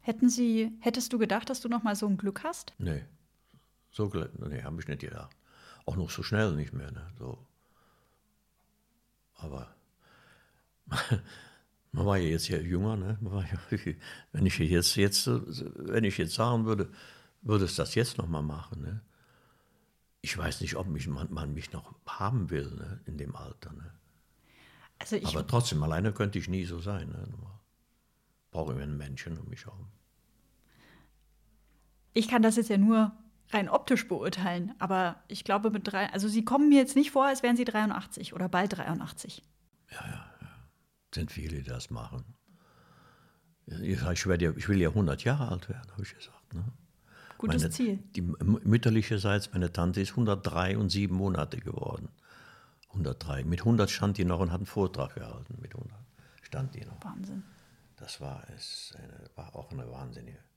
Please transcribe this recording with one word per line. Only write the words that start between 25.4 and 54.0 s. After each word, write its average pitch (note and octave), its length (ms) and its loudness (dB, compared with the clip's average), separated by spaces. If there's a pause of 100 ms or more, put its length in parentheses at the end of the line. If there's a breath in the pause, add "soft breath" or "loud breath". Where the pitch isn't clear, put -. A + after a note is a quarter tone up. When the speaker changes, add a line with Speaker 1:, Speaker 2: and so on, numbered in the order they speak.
Speaker 2:
trotzdem, A2+ 360 2
alleine E2 300 2
könnte G2+ 260 -2
ich F2 100 -6
nie F#2 160 -2
so F2 160 -8
sein, F#2 280 -6
ne? - 200 -10 (1200)
Brauche D#2 220 -2
ich C2 80 -2
einen C#2+ 160 -4
Menschen C#2+ 400 -8
um - 140 -12
mich - 160 -14
herum. F#2+ 220 -16 (2250 soft breath)
Speaker 1:
Ich A3+ 140 4
kann A#3+ 120 4
das A3 160 8
jetzt A3+ 140 2
ja G3+ 80 4
nur G#3+ 340 8 (380)
rein G3+ 180 2
optisch - 400 2
beurteilen, F3+ 680 -2
aber F#3 500 0
ich - 160 -10
glaube G#3 260 2
mit G#3 200 -2
drei, G3 220 0
also G3 160 0
Sie A3 160 2
kommen C#4 240 6
mir C#4+ 100 12
jetzt C4 180 6
nicht D4 140 6
vor, C4+ 160 6
als C4+ 160 2
wären A#3+ 140 4
Sie A#3+ 80 2
dreiundachtzig G#3+ 680 -2
oder F#3 160 -2
bald F#3+ 280 2
dreiundachtzig. - 640 -8 (480)
Speaker 2:
Ja, - 160 -12
ja, - 240 -10 (100)
ja. - 80 -16 (640 loud breath)
Sind E2 160 -2
viele, D2+ 280 -6
die C2 100 -8
das B1 220 -8
machen. A#1+ 340 -8 (1400 soft breath)
Ich F2+ 340 -2
sag, F2+ 120 2
ich - 140 0
werde F2 200 4
ja, D#2+ 100 4
ich - 120 -4
will G2+ 120 6
ja D#2+ 140 4
hundert F2 300 2
Jahre C3 240 2
alt F#2 200 -4
werden, B2+ 220 -10
hab G2 100 -12
ich - 140 -10
gesagt, - 400 -20
ne? F2 100 -4 (760 loud breath)
Speaker 1:
Gutes C3 240 2
Speaker 2:
Meine, - 80 2
Speaker 1:
Ziel. G#3 280 0 (160)
Speaker 2:
die F#2+ 60 -4
m-, F2 440 2
mütterlicherseits, G#2 880 4
meine F2+ 200 0
Tante F2+ 280 2
ist - 160 -2
hundertdrei G2 600 2
und G2+ 120 2
sieben F#2+ 260 2
Monate F#2 420 0
geworden. - 500 -6 (800 soft breath)
Hundertdrei. C#2+ 540 -2
Mit E2 200 0
hundert A2 260 6
stand G2+ 280 0